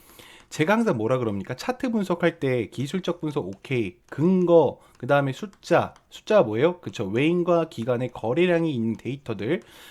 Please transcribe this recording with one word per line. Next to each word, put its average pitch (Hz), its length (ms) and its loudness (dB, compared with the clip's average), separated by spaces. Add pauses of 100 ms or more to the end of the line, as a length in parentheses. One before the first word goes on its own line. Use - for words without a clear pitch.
(500)
제가 156 240 0
항상 220 240 2
뭐라 113 180 2
그럽니까? 110 400 -4
차트 254 360 -6
분석할 175 480 -2
때 127 280 0
기술적 160 540 -6
분석 143 240 -4
오케이, 101 500 -4 (140)
근거, 170 680 4 (200)
그 - 80 -10
다음에 139 260 2
숫자, 143 640 -2 (160)
숫자가 - 320 2
뭐예요? 139 380 0
그쵸, 101 260 -8
외인과 165 640 0
기관의 123 420 -4
거래량이 165 600 0
있는 113 240 -2
데이터들, 120 640 -6 (280)